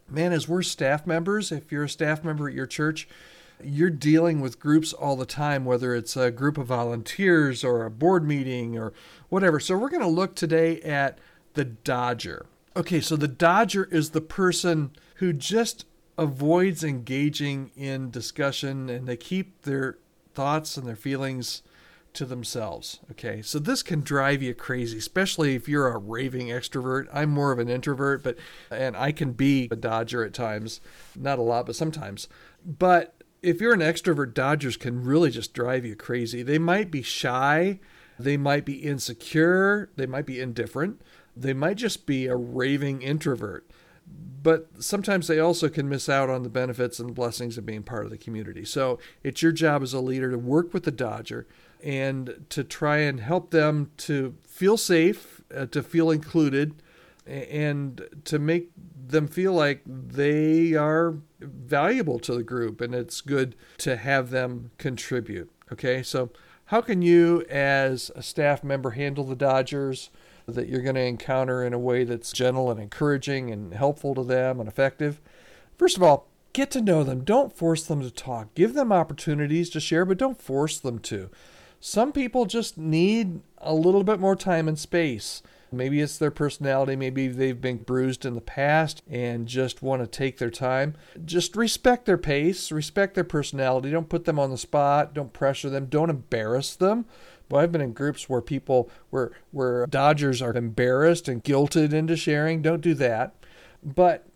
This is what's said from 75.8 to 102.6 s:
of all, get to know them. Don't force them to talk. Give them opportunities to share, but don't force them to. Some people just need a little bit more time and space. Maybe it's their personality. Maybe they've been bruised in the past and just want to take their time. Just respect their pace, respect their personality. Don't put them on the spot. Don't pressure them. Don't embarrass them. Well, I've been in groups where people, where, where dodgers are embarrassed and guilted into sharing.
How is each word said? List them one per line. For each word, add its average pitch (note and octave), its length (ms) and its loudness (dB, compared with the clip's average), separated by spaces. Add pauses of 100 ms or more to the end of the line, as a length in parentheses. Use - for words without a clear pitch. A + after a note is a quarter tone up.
of F#3 60 0
all, D3 260 6 (260)
get C#4 180 0
to C4 100 0
know E3+ 220 4
them. C3 200 -2
Don't A#3 320 2
force E3 280 0
them D3 180 -2
to B2+ 80 -6
talk. A#2 460 -10
Give A3+ 180 4
them C4 180 2
opportunities D#3 800 0
to D#3 80 -6
share, E3 260 2
but F#3 120 2
don't C4 240 -2
force C#3+ 380 -2
them A#2+ 200 -4
to. G2 300 -8 (500)
Some B3 320 0
people B3+ 340 0
just A3 300 -4
need E3+ 640 2 (180)
a D#3 160 -2
little F#3 280 4
bit G3+ 160 2
more G3 160 4
time E3 320 0
and D#3 120 -2
space. D3 640 -2 (280)
Maybe C3+ 300 0
it's D3 160 -4
their D3+ 140 2
personality. C#3 640 0
Maybe C3 320 -2
they've B2+ 340 0
been B2+ 160 -2
bruised B2+ 480 0
in B2 80 -4
the A2+ 80 -6
past D3+ 680 0
and A#2+ 400 -4
just B2+ 360 -2
want C3 180 -2
to A2+ 60 -4
take C3+ 320 -4
their A#2+ 100 -2
time. C3 460 -2 (280)
Just E3+ 320 -2
respect A#3+ 500 2
their F3+ 120 4
pace, D#3 540 0
respect F#3+ 420 -2
their F3+ 100 0
personality. C3+ 680 0
Don't D#3+ 180 -2
put E3+ 160 -2
them D3+ 140 0
on C#3 100 2
the B2+ 80 -6
spot. C#3+ 560 2
Don't C#3+ 200 -8
pressure C#3 360 0
them. C#3 160 -4
Don't D3+ 240 2
embarrass A#2+ 640 -2
them. G#3+ 300 2 (420)
Well, C#3+ 140 4
I've E3+ 100 4
been E3 80 0
in C3 140 -2
groups C#3 340 -4
where B2 140 0
people, C3 480 2 (220)
where, B2 200 -2 (200)
where B2 340 0
dodgers C#3 560 2
are A#2+ 140 -2
embarrassed B2+ 720 4
and B2 160 -4
guilted D3 500 4
into D#3+ 220 2
sharing. D#3 480 0